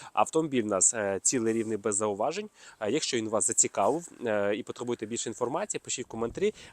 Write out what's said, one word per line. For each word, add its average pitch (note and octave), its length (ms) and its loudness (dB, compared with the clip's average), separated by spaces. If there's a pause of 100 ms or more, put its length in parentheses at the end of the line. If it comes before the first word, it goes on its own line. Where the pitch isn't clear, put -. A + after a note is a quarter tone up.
(120)
Автомобіль C#3 500 2
у G#2+ 40 -2
нас, G2 280 4
е, G2 280 0
цілий, A2+ 300 2
рівний, A2 240 0
без G2+ 200 -2
зауважень. A2 540 -2 (300)
Е, G#2 100 0
якщо C#3 260 0
він A2+ 120 0
вас G#2 180 2
зацікавив, A#2+ 640 2 (160)
е, G#2 320 2
і A#2+ 60 -6
потребуєте A#2+ 440 -6
більше A2+ 240 -6
інформації, C#3 540 -4
пишіть A#2+ 220 -6
в - 20 -20
коментарі, A#2+ 460 -2 (180)